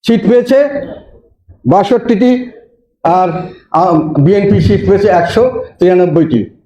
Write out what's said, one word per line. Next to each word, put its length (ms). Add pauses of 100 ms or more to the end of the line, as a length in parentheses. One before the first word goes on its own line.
সিট 240
পেয়েছে 280 (1120)
বাষট্টিটি, 600 (720)
আর, 260 (500)
আম, 180 (280)
বিএনপি 320 (100)
সিট 200
পেয়েছে 200 (120)
একশো 240 (360)
তিরানব্বইটি। 640 (240)